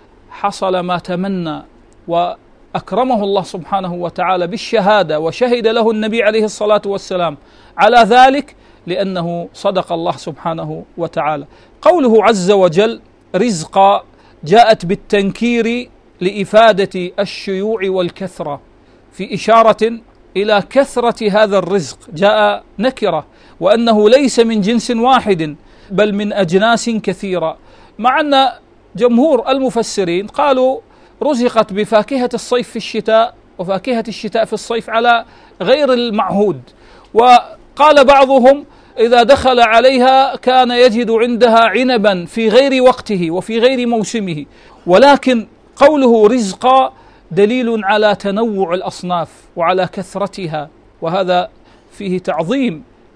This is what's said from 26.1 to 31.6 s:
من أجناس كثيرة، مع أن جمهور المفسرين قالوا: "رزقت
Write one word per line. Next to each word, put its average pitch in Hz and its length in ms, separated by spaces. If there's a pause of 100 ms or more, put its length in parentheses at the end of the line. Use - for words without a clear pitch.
من 208 180
أجناس 202 580
كثيرة، 180 640 (420)
مع 254 220
أن 277 280 (480)
جمهور 240 540
المفسرين 214 760
قالوا: 262 540 (420)
"رزقت 233 500